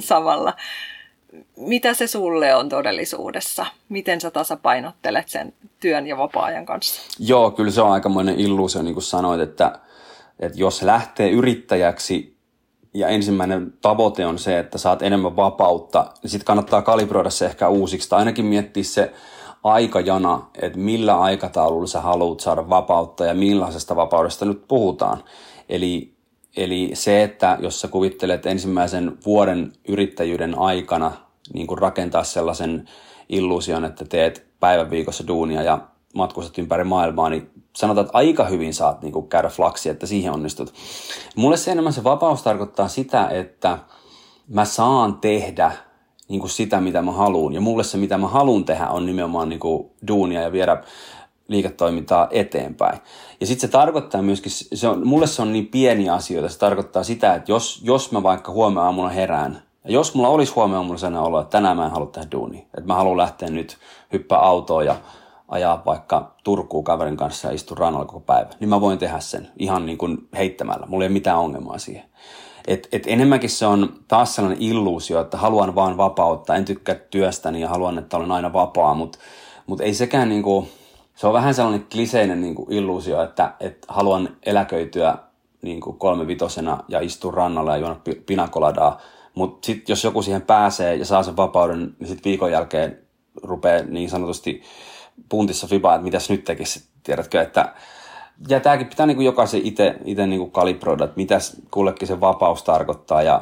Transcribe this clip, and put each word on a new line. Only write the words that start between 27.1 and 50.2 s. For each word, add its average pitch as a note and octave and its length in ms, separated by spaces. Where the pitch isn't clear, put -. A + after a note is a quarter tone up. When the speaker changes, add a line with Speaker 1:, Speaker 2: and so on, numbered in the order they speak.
Speaker 2:
että G2 380
jos E2+ 200
sä - 80
kuvittelet F#2 580
ensimmäisen F2+ 800
vuoden F#2+ 460
yrittäjyyden E2+ 720
aikana F2 540
niin E2 120
kuin F2+ 120
rakentaa F2 460
sellaisen E2 640
illuusion, F2 560
että D#2 200
teet E2 420
päivän F2 300
viikossa D#2+ 360
duunia D#2+ 360
ja D#2 160
matkustat F2 440
ympäri E2+ 260
maailmaa, E2 440
niin D#2+ 220
sanotaan, G#2 300
että - 120
aika D#3 260
hyvin D#2+ 300
saat D2+ 280
niinku D#2 200
käydä E2 260
flaksi, E2+ 400
että D2+ 180
siihen F#2 260
onnistut. D2+ 420
Mulle C#3+ 200
se E3+ 160
enemmän D#3+ 200
se G#2+ 120
vapaus D3 380
tarkoittaa G2+ 460
sitä, C3 400
että F2+ 500
mä G#2 160
saan A#2 540
tehdä G2 540
niinku G2 200
sitä, G#2 320
mitä F2+ 220
mä F2 100
haluun. E2+ 420
Ja E2+ 60
mulle A2+ 240
se, - 140
mitä G2 200
mä F#2+ 100
haluun B2+ 360
tehdä, D#2+ 240
on F2+ 180
nimenomaan E2+ 420
niinku D#2+ 440
duunia F2+ 320